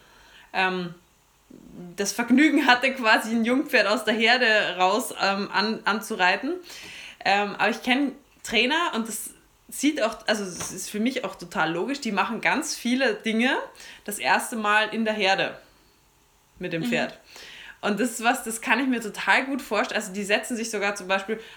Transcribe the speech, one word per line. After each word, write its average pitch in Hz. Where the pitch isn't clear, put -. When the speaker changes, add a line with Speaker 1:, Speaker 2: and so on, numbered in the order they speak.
Speaker 1:
ähm, 185
das 202
Vergnügen 269
hatte, 254
quasi 226
ein 226
Jungpferd 247
aus 220
der 214
Herde 220
raus, 196
ähm, 196
an-, 208
anzureiten. 202
Ähm, 202
aber 202
ich -
kenn 254
Trainer 311
und 226
das -
sieht 294
auch, 220
also 208
es 175
ist -
für 208
mich 247
auch 180
total 170
logisch, 220
die 220
machen 202
ganz 233
viele 247
Dinge 226
das 101
erste 175
Mal 214
in 220
der 214
Herde 190
mit 180
dem 165
Speaker 2:
Mhm. 247
Speaker 1:
Pferd. 151
Und 208
das 240
ist 220
was, 247
das 226
kann 233
ich 269
mir 247
total 208
gut 262
vorstellen. 214
Also 196
die 202
setzen 220
sich 226
sogar 202
zum 185
Beispiel 196